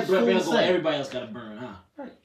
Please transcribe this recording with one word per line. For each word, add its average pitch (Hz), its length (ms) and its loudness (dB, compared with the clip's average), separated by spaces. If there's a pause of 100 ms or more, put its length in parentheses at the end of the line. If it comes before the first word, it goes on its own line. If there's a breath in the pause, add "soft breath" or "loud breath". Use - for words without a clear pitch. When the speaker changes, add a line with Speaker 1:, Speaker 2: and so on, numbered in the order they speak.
Speaker 1:
get 185 60 -2
Brett 185 160 4
Speaker 2:
full 233 80 4
Speaker 1:
Brown 208 120 4
going, 226 140 2
Speaker 2:
say. 196 120 4
Speaker 1:
everybody 160 280 2
else 135 120 -6
gotta 123 180 -8
burn, 107 300 -14
huh? 113 160 -12 (240)
Speaker 2:
Right. 277 140 -14 (140)